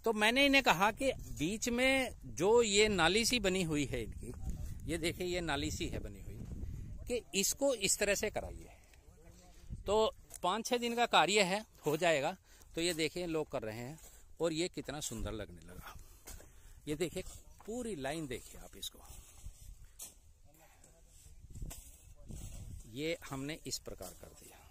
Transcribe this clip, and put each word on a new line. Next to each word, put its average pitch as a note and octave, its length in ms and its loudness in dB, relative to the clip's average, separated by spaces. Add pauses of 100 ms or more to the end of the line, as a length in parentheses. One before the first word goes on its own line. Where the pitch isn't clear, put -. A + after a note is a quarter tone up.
तो A3 80 2
मैंने A3+ 320 6
इन्हें C4+ 180 8
कहा G3 280 6
कि C4 220 0 (240)
बीच G#3 320 -2
में B3+ 460 2 (200)
जो G#3 260 6
ये G#3+ 260 6
नाली G3 380 6
सी B3 140 2
बनी F#3+ 240 2
हुई D3+ 220 2
है B2 180 -2
इनकी, - 300 -10 (580)
ये E3+ 60 -2
देखिए, E3+ 300 -2
ये F3+ 140 -2
नाली D3+ 300 -2
सी D3+ 160 -4
है A2 120 -6
बनी G2+ 200 -10
हुई, - 160 -12 (720)
कि A#3 320 -2
इसको C4+ 360 2
इस F#3+ 240 2
तरह G3+ 160 4
से G#3 140 0
कराइए। E3+ 400 -8 (1160)
तो G#3+ 300 2 (280)
पाँच G3 220 0
छः B3 120 0
दिन A#3 180 0
का A#3 120 4
कार्य G3 360 6
है, F#3+ 220 2 (200)
हो D3+ 120 4
जाएगा। E3 400 2 (380)
तो E3 60 -2
ये F3 120 2
देखिए, D#3+ 320 -2
लोग D#3+ 260 -2
कर C3 100 -4
रहे A2 160 -6
हैं B2 220 -10 (420)
और E3 120 2
ये E3 140 0
कितना D3 340 -8
सुंदर G#2 300 -4
लगने F2 320 -8
लगा। - 320 -16 (920)
ये D3 80 -2
देखिए, D3+ 280 -4 (420)
पूरी A3+ 300 -6
लाइन D3 320 -6
देखिए - 340 -10
आप - 160 -18
इसको, - 220 -10 (4000)
ये D#3 240 -4 (120)
हमने C#3 380 -6
इस C3 120 -6
प्रकार F#2+ 420 -12
कर - 60 -16
दिया। - 280 -20 (160)